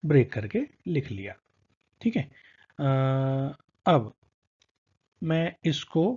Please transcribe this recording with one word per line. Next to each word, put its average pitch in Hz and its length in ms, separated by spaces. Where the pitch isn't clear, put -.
break 147 300
करके 120 320
लिख 160 240
लिया, 98 220
ठीक 226 140
है। 160 80
अ, - 680
अब 131 260
मैं 165 340
इसको 160 380